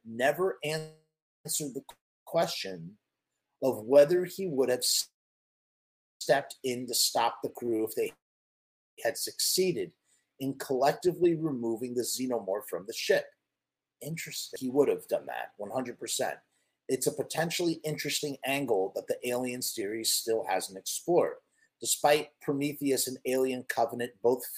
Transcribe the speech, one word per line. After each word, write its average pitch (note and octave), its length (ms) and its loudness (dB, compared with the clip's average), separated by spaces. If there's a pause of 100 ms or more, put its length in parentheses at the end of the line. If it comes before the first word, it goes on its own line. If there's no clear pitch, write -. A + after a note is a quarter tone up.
never D3 600 0
answered D#3 1120 -8
the C3+ 100 -8 (400)
question G2 720 -4 (680)
of A#2 220 0
whether D3 400 8
he F#3 240 -4
would C3 200 2
have B2 100 2
s-, - 300 2 (1120)
stepped C#3+ 440 2
in B2 220 -4
to A#2 80 -6
stop - 480 2
the - 80 -6
crew A2+ 340 0
if A2 100 -6
they A2 180 -2 (920)
had - 120 0
succeeded D#3+ 760 0 (480)
in C3+ 140 -4
collectively D#3+ 840 2
removing B2 580 -4
the B2 80 0
xenomorph A2 680 -2
from F3+ 200 -6
the - 40 -10
ship. - 340 0 (760)
Interesting. D3+ 580 -10
He C3 120 -4
would C3+ 180 6
have F#2+ 180 0
done D2 200 0
that, A#1+ 300 -8
one G2+ 140 -8
hundred B2 300 -4
percent. A2 340 -2 (540)
It's C3 180 0
a D3 60 2
potentially E3 600 0 (100)
interesting D3+ 600 -2
angle A#2+ 520 2
that F#2+ 100 -6
the B2 180 -2
Alien B2 380 -2
series A2 500 -2
still A2+ 360 0
hasn't F#2+ 280 -2
explored, - 600 0 (440)
despite D3+ 500 2 (100)
Prometheus C#3 640 0
and B2+ 180 -8
Alien C3 440 0
Covenant A#2+ 520 -2
both B2+ 240 4 (140)